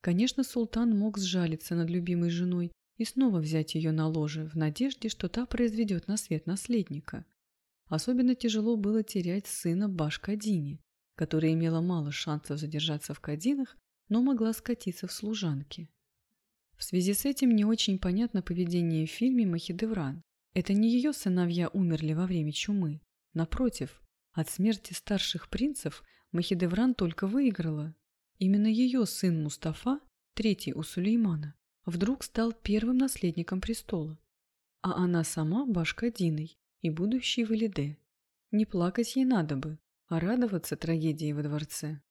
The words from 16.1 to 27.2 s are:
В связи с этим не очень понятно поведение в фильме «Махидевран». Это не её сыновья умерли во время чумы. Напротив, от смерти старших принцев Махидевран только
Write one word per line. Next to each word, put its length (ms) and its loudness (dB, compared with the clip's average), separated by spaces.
В 60 -12
связи 300 2
с 120 -4
этим 300 4
не 100 4
очень 340 2
понятно 420 0
поведение 640 2
в 60 -8
фильме 340 2
«Махидевран». 800 -2
Это 200 0
не 160 6
её 240 2
сыновья 560 2
умерли 440 2
во 120 0
время 260 0
чумы. 500 -2
Напротив, 680 -2
от 160 -2
смерти 440 0
старших 560 -4
принцев 540 -4
Махидевран 600 2
только 340 -2